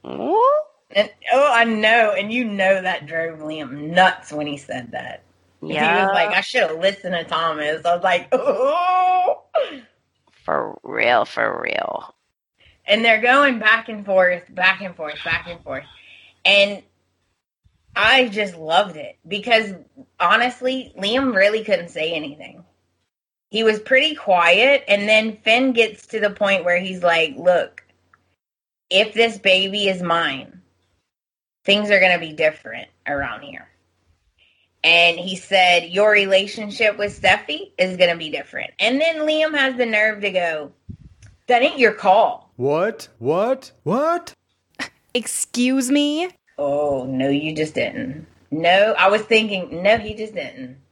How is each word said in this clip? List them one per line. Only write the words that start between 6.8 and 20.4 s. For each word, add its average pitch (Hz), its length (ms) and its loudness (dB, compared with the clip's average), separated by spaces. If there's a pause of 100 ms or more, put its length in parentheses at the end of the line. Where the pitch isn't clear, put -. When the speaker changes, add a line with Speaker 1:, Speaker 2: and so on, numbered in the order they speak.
Speaker 2:
to 165 100 -4
Thomas." 160 600 -4
I 175 100 2
was 180 100 -2
like, 180 300 0
<laughs> - 0 -
"Ooh." 349 1000 0 (1120)
Speaker 1:
For 67 380 -4
real, 113 440 0
for 110 360 -2
real. - 520 -8 (720)
Speaker 2:
And 220 180 2
they're 220 160 4
going 254 400 4
back 220 280 2
and 208 160 -12
forth, 185 440 2
back 185 320 0
and 185 160 -12
forth, 151 280 -12
back 170 240 -6
and 170 140 -14
forth. 135 220 -10 (600)
And 202 380 2 (1120)
I 247 340 4
just 196 280 -6
loved 165 400 0
it - 200 -16 (120)
because, 208 460 0 (440)
honestly, 247 800 0